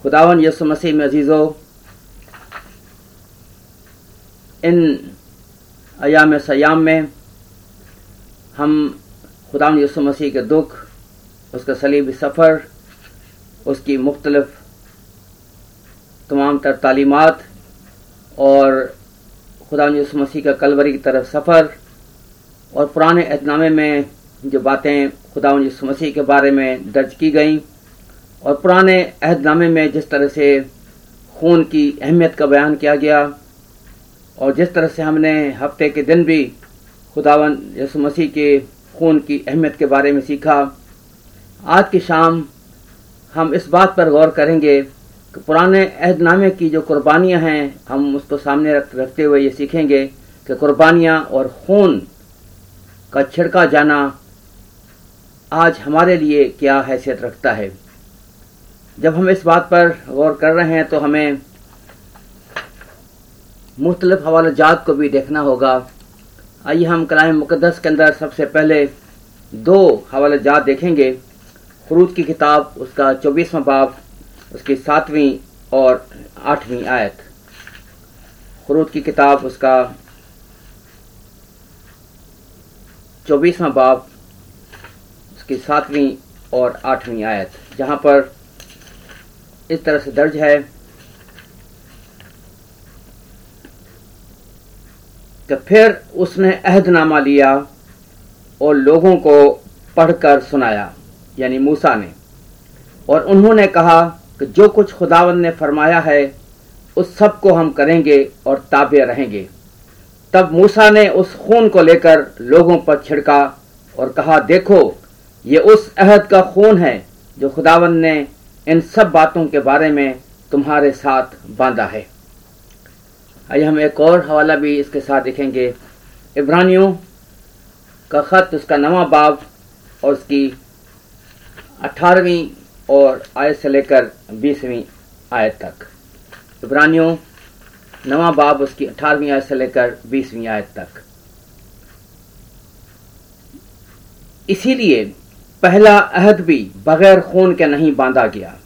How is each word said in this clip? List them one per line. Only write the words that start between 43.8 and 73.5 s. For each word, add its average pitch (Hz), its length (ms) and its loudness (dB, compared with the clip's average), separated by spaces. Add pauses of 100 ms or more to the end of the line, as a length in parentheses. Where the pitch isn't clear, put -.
पर 165 140 0
गौर 156 200 4
करेंगे 151 520 0
कि - 600 -20
पुराने 185 440 2
अहदनामे 175 640 0
की 170 200 -4
जो 156 120 -2
कुर्बानियाँ 160 600 0
हैं, 147 380 -4 (100)
हम 139 260 -4
उसको 143 220 -8
सामने 147 360 -2
रख-, 139 220 -4
रखते 131 280 -6
हुए 143 180 2
ये 139 80 -2
सीखेंगे 139 560 -2 (420)
कि 131 80 -6
कुर्बानियाँ 160 640 2
और 135 260 -6
खून 175 600 0 (1080)
का 139 100 -2
छिड़का 170 420 0
जाना 147 540 0 (1300)
आज 165 260 0
हमारे 165 380 0
लिए 147 320 0
क्या 139 320 -2
हैसियत 127 400 -8
रखता 123 300 -6
है। 104 200 -8 (1300)
जब 156 160 0
हम 185 140 0
इस 190 160 -2
बात 170 260 0
पर 170 260 2 (120)
गौर 143 240 -2
कर 156 200 0
रहे 165 200 -2
हैं 160 120 -2
तो 156 140 -4
हमें 147 420 -4 (2500)
मुख्तलिफ 180 460 -2
हवाला 160 240 2
जात 156 360 0
को 160 80 -2
भी 143 160 -2
देखना 139 300 -4
होगा। 131 500 -2 (760)
आइए 165 200 -2
हम 165 200 -2
कलाम 156 300 0
मुकद्दस 165 440 -2
के 160 100 -4
अंदर 151 240 2
सबसे 151 320 -8
पहले 156 440 0 (640)
दो 165 580 2
हवाला 143 240 0
जात 143 280 0
देखेंगे। 139 480 0 (760)
खुरूज 175 280 2
की 170 80 -4
किताब, 147 540 -2
उसका 135 360 -2
चौबीसवाँ 151 500 -4